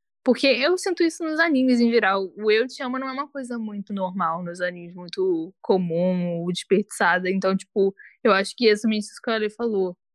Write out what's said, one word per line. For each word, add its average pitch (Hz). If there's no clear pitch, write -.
porque 254
eu 269
sinto 359
isso 330
nos 311
animes 262
em 233
geral. 196
O 214
"eu 220
te 254
amo" 254
não 269
é 262
uma 277
coisa 247
muito 208
normal 180
nos 175
animes, 175
muito 180
comum 175
ou 175
desperdiçada. 185
Então, 190
tipo, 196
eu 220
acho 196
que 240
é 214
exatamente 214
isso -
que -
a 226
Ale 214
falou. 196